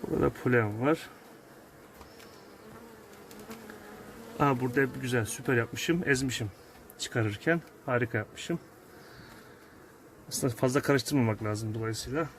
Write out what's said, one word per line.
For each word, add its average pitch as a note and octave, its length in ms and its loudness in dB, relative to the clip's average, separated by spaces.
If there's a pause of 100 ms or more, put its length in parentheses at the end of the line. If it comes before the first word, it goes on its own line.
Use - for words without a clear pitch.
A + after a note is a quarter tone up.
(160)
Burada C#3+ 140 4
polen A#2 520 2
var. D3+ 280 0 (3250)
Aa, C#3 200 4
burada B2+ 220 2
hep C3 200 0
güzel, A#2+ 240 2
süper - 320 0
yapmışım, E3 520 0
ezmişim B2+ 420 0 (480)
çıkarırken. A#2+ 640 0 (240)
Harika A#2+ 320 0
yapmışım. - 420 -6 (1700)
Aslında B2+ 260 -2
fazla C3 260 2
karıştırmamak B2 600 2
lazım G#2+ 320 -2
dolayısıyla. A#2+ 640 -4